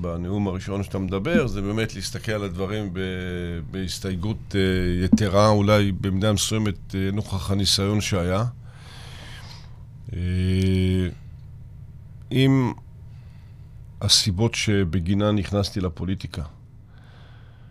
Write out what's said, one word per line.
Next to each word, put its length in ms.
בנאום 460
הראשון 360
שאתה 160
מדבר, 480
זה 140
באמת 340
להסתכל 360
על 120
הדברים 500
ב-, 60
בהסתייגות, 840
אה, 40
יתרה, 440
אולי 420
במידה 420
מסוימת, 640
אה, 180
נוכח 380
הניסיון 500
שהיה. 440
אה, 920
אם 420
הסיבות 540
שבגינן 800
נכנסתי 460
לפוליטיקה, 640